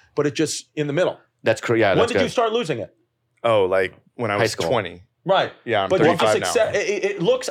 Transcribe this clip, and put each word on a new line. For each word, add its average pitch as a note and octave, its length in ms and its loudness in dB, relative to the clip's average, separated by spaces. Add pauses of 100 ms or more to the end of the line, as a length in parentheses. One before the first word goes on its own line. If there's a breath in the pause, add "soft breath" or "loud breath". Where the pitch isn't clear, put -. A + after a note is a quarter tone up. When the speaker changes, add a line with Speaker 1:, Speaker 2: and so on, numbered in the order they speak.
(160 soft breath)
Speaker 1:
but C#3+ 120 0
it C#3 80 -2
just - 300 -4 (100)
in D3+ 120 -4
the C#3+ 60 -4
middle. E3 240 0 (260)
Speaker 2:
That's A2+ 180 0
cor-, A#2 160 0
yeah, G#2+ 140 4
Speaker 1:
When - 80 2
Speaker 2:
that's - 120 2
Speaker 1:
did D#3 80 0
Speaker 2:
good. F#2 40 2
Speaker 1:
you - 60 0
start A3+ 240 0
losing D#3 260 -2
it? - 140 -12 (500)
Speaker 3:
Oh, A2 220 4
like, F#2 280 0 (220)
when A2+ 160 -4
I G2+ 40 0
Speaker 2:
High A2 80 2
Speaker 3:
was G#2+ 100 0
Speaker 2:
school. - 160 -6
Speaker 3:
twenty. F#2 340 -4 (220)
Speaker 1:
Right. E3 260 0 (140)
Speaker 3:
Yeah, G#2+ 180 0
I'm F#2+ 60 -4
Speaker 1:
But G3 100 0
you - 80 4
just E3 120 2
Speaker 3:
thirty-five G#3+ 220 2
now. G3 60 -2
Speaker 1:
accept, - 280 0
it, F#3+ 140 -2
it, G3+ 160 -4
it G3+ 160 -4
looks, B3+ 300 0